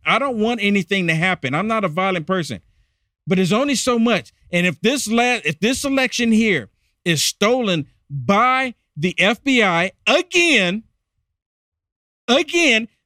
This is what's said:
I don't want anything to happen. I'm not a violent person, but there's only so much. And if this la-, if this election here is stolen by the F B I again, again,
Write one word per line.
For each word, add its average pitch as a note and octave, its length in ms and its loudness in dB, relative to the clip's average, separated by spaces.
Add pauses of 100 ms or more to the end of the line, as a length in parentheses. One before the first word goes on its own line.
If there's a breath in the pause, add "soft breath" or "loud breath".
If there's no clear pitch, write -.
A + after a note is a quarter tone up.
I F3 120 2
don't B3+ 220 -2
want A3+ 240 0
anything G3+ 440 0
to E3 60 0
happen. D#3+ 400 -2
I'm F3+ 140 -2
not A3 160 -2
a F#3 60 -2
violent F3+ 360 -2
person, D3+ 360 -4 (680)
but F3+ 80 0
there's F#3 180 2
only C4+ 220 0
so A#3+ 240 0
much. A3+ 340 0 (180)
And F3 140 0
if F3+ 160 -4
this A#3+ 260 0
la-, A#3 360 0
if D3+ 160 -4
this A#3+ 240 0
election C4 480 0
here G#3+ 380 0 (360)
is E3 160 0
stolen G3+ 640 0 (240)
by A3+ 640 0 (220)
the D#3 240 -4
F G3+ 240 0
B C4 180 2
I F3+ 300 0 (160)
again, B3+ 760 0 (1400)
again, C#4 600 0 (180)